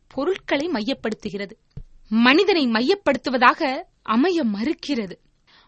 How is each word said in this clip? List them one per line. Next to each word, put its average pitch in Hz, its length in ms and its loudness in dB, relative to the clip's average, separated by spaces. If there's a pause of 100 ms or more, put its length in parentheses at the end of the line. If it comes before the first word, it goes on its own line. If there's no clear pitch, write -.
பொருட்களை 320 640 -4
மையப்படுத்துகிறது, 214 800 -6 (580)
மனிதனை 285 580 4
மையப்படுத்துவதாக 262 1160 0 (200)
அமைய 302 420 2
மறுக்கிறது. 220 680 -4 (560)